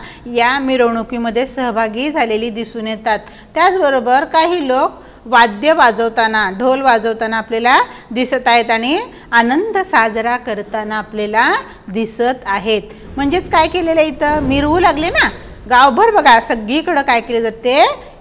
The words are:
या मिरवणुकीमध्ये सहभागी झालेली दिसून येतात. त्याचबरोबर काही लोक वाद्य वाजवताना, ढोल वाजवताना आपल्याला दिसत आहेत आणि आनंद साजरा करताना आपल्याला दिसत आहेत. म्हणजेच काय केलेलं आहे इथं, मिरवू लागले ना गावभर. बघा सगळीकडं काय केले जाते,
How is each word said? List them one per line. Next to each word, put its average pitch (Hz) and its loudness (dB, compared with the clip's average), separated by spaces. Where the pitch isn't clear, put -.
या 240 0
मिरवणुकीमध्ये 233 -2
सहभागी 247 -4
झालेली 233 -2
दिसून 220 -8
येतात. 220 -4
त्याचबरोबर 285 2
काही 320 0
लोक 269 0
वाद्य 233 2
वाजवताना, 226 2
ढोल 254 0
वाजवताना 226 0
आपल्याला 233 0
दिसत 247 -2
आहेत 233 2
आणि 240 0
आनंद 285 2
साजरा 233 0
करताना 214 -6
आपल्याला 214 0
दिसत 226 -4
आहेत. 202 -2
म्हणजेच 285 -2
काय 320 2
केलेलं 330 0
आहे 311 2
इथं, 302 -2
मिरवू 285 0
लागले 339 0
ना 539 2
गावभर. 269 4
बघा 285 6
सगळीकडं 277 -2
काय 254 0
केले 226 -4
जाते, 240 0